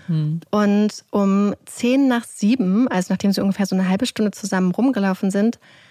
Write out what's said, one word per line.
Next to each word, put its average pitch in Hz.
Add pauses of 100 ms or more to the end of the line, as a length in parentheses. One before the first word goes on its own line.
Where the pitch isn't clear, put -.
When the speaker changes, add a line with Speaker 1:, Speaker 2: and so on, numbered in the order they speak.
Speaker 1:
Mhm. 156 (100)
Speaker 2:
Und 208
um 202 (100)
zehn 269
nach 240
sieben, 214
also 185
nachdem 196
sie 196
ungefähr 196
so 190
eine 185
halbe 196
Stunde 214
zusammen 185
rumgelaufen 196
sind, 202 (320)